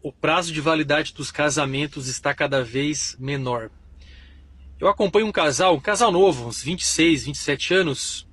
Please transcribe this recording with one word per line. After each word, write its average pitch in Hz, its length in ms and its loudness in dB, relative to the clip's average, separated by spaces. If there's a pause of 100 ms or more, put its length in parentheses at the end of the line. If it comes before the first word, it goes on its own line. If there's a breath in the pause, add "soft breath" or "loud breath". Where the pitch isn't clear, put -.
O 143 80 -8
prazo 165 400 -2
de 151 120 -6
validade 156 500 0
dos - 180 -10
casamentos 143 760 -2
está 139 240 -4
cada 139 320 0
vez 139 540 -4
menor. 127 520 -6 (1080 soft breath)
Eu 180 100 2
acompanho 208 380 2
um 208 60 -4
casal, 170 440 4
um 135 40 -4
casal 208 300 2
novo, 170 380 4
uns - 140 -10
vinte 170 180 -6
e - 60 -4
seis, 156 400 2
vinte 143 80 -6
e - 40 -10
sete 147 360 -2
anos 170 580 -2